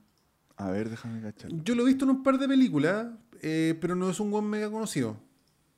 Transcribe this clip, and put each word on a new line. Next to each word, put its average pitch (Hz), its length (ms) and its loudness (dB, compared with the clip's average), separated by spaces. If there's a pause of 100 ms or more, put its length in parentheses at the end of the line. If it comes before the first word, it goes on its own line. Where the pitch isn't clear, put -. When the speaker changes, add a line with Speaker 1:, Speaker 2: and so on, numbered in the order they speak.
(680)
Speaker 1:
A 92 40 -2
ver, 107 200 0
déjame 113 320 -8
cachar. - 280 -12 (140)
Speaker 2:
Yo 233 100 0
lo 240 80 2
he 247 40 4
visto 262 180 4
en 269 80 4
un 262 100 0
par 269 160 2
de 277 80 -2
películas, 214 600 4 (340)
eh, 160 400 0
pero 175 160 -2
no 185 140 0
es 175 100 -4
un 208 120 0
weón 208 160 0
mega 214 220 -2
conocido. 151 460 -2 (600)